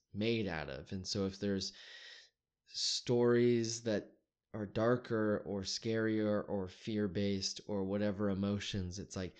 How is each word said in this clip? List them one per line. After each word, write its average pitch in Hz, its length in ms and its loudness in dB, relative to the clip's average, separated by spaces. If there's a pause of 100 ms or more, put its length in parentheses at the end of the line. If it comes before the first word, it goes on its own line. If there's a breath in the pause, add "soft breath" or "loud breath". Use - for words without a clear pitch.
(140)
made 110 340 0
out 78 220 -4
of. 69 220 -10
And 92 140 -6
so 98 200 0
if 95 140 -4
there's 98 340 0 (920 loud breath)
stories 120 1120 2
that 107 280 -2 (440)
are 107 140 -2
darker 110 760 2
or 98 160 -2
scarier 110 840 2
or 95 200 -2
fear-based 101 1000 -2
or 98 160 -2
whatever 101 460 0
emotions, 98 680 -2
it's - 160 -12
like 92 240 -6